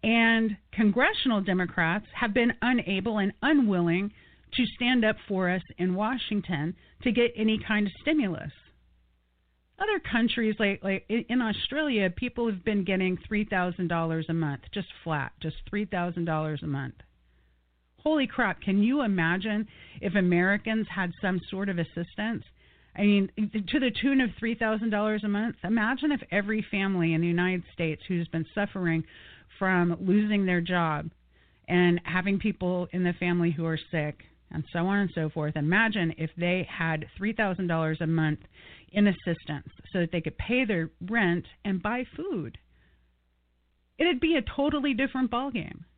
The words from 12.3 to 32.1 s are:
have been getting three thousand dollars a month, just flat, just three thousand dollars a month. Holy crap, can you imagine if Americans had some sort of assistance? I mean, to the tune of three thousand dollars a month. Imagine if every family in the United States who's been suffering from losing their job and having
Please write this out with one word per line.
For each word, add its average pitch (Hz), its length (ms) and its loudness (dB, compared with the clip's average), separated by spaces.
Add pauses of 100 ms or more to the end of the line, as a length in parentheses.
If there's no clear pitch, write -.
have 190 160 -6
been 208 180 0
getting 185 340 0 (100)
three 208 180 -2
thousand 180 420 -2
dollars 165 420 0
a 165 40 0
month, 156 280 -2 (120)
just 151 140 -6 (160)
flat, 147 280 -4 (100)
just 156 140 -6 (140)
three 208 160 -2
thousand 175 400 -4
dollars 156 380 -2
a - 40 -6
month. 139 280 -6 (1000)
Holy 302 300 0
crap, 208 340 -2
can 202 220 4
you 269 180 2
imagine 202 680 0 (340)
if 185 140 -2
Americans 196 800 2
had 180 180 -4 (100)
some 185 180 0 (100)
sort 196 200 -4
of 175 100 -2
assistance? 175 640 -6 (520)
I - 60 -4
mean, 202 360 4
to 214 420 -2
the 247 120 2 (100)
tune 269 200 4
of 240 160 2
three 233 160 -2
thousand 220 380 0
dollars 214 320 0
a 208 60 -2
month. 214 340 0
Imagine 233 480 0
if 262 180 0
every 208 400 0
family 190 440 2
in 160 80 2
the 170 60 2
United 180 360 0 (100)
States 160 340 -4
who's 170 200 -2
been 165 260 -4
suffering 180 500 -2 (540)
from 180 420 2
losing 202 460 2
their 180 160 2
job 165 480 0 (580)
and 175 380 6
having 185 340 0